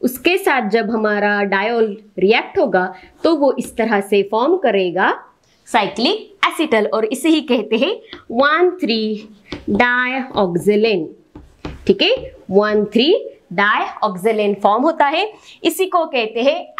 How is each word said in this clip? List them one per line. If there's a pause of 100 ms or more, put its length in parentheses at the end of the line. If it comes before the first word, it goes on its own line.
उसके
साथ
जब
हमारा (120)
diol (240)
react
होगा (300)
तो
वो
इस
तरह
से (100)
form
करेगा (540)
cyclic (120)
एसिटल
और
इसे
ही
कहते
हैं (360)
वन (120)
थ्री (400)
dioxylane, (800)
ठीक
है, (160)
one
three (460)
dioxylane
form
होता
है। (320)
इसी
को
कहते
हैं